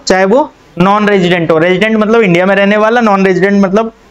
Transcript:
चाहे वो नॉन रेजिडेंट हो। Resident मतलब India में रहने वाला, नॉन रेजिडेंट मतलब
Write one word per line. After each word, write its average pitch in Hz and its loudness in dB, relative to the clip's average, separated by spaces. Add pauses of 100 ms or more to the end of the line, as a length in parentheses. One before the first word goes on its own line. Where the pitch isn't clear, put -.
चाहे 190 0
वो 262 -2 (260)
नॉन 202 0
रेजिडेंट 175 0
हो। 160 0
Resident 185 0
मतलब 214 0
India 180 0
में 196 0
रहने 202 0
वाला, 220 0
नॉन 196 0
रेजिडेंट 196 0
मतलब 214 -2 (180)